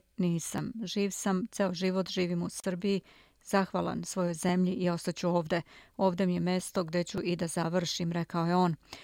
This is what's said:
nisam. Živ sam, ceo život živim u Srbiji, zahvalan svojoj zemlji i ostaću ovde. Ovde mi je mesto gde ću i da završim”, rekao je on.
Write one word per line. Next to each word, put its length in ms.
nisam. 560
Živ 260
sam, 400
ceo 240
život 340
živim 340
u 60
Srbiji, 520
zahvalan 600
svojoj 300
zemlji 380
i 180
ostaću 380
ovde. 340
Ovde 300
mi 80
je 60
mesto 440
gde 200
ću 180
i 140
da 100
završim”, 640
rekao 340
je 100
on. 200